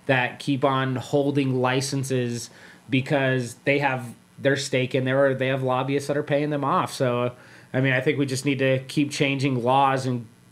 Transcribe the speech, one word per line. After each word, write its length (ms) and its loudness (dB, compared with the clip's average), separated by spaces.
that 340 2
keep 240 -2
on 320 2
holding 680 0
licenses 880 -2
because 680 0
they 140 2
have 260 -2
their 160 2
stake 400 -2
in 80 2
there 220 2
or 80 2
they 140 -2
have 160 -2
lobbyists 440 0
that 80 -2
are 80 -2
paying 280 0
them 120 -2
off. 300 0
So, 400 0
I 80 2
mean, 100 2
I 80 2
think 180 0
we 80 0
just 200 -4
need 140 0
to 280 2
keep 240 0
changing 500 0
laws, 440 2
and 200 -2